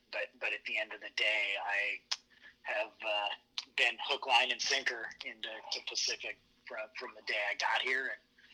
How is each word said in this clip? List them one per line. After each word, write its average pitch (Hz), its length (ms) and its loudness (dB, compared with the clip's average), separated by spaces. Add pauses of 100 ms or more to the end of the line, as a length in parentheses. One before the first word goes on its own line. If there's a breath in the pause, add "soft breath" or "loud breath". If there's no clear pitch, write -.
(100)
but, - 300 -4
but - 160 0
at - 100 -10
the - 140 0
end 107 120 -2
of 104 80 -10
the - 140 -10
day, 107 300 4 (180)
I 101 380 0 (680 loud breath)
have, 107 380 -2
uh, 104 280 0 (440)
been 120 200 6 (100)
hook, 139 220 -2
line, 127 240 6
and 117 80 0
sinker 127 480 0 (160)
into, 117 240 -8
to 110 300 -6 (120)
Pacific 113 480 -2 (260)
from, 120 140 -8 (180)
from - 200 -8
the 110 100 -20
day 107 140 0 (100)
I - 80 -2
got - 240 2
here, 131 320 0
and - 60 -14 (340 loud breath)